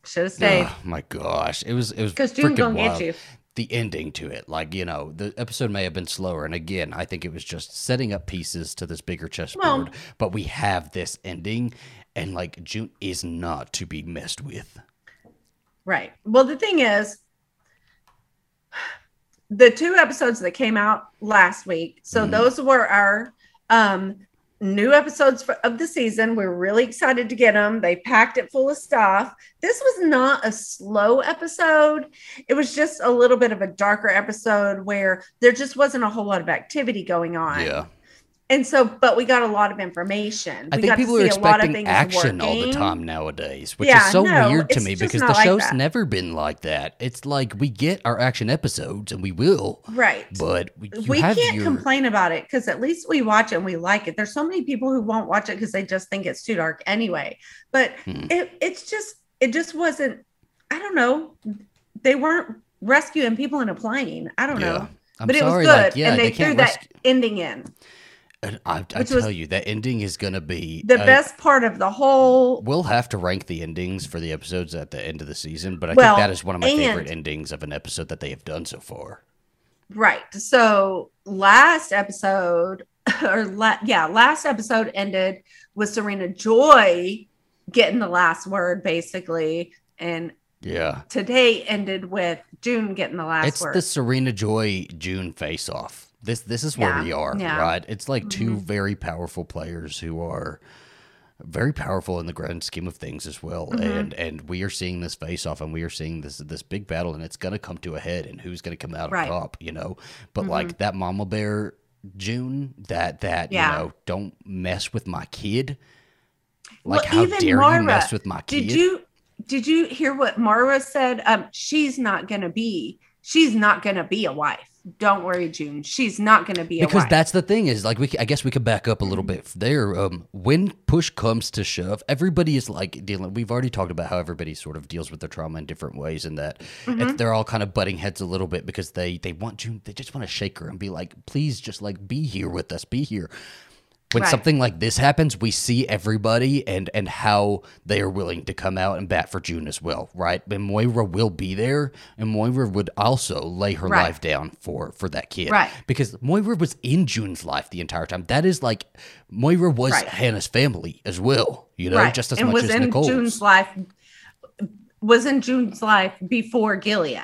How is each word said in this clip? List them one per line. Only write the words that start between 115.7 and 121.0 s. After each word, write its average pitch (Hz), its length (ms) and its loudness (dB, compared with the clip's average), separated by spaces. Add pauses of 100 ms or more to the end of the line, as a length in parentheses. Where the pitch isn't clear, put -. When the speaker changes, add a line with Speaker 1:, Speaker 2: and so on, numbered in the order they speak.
Speaker 2:
Like, - 200 0
Speaker 1:
Well, - 80 -4
Speaker 2:
how 330 120 6
Speaker 1:
even 392 160 2
Speaker 2:
dare 294 180 4
Speaker 1:
Mara, 302 200 8
Speaker 2:
you 330 60 4
mess 202 280 2
with 107 140 -4
my 90 220 -6
Speaker 1:
did 277 160 -2
Speaker 2:
kid? 208 80 -2
Speaker 1:
you, 359 300 4 (460)
did 262 200 -2
you 320 180 4
hear 269 280 -2
what 269 240 0
Mara 240 420 4
said? 254 460 0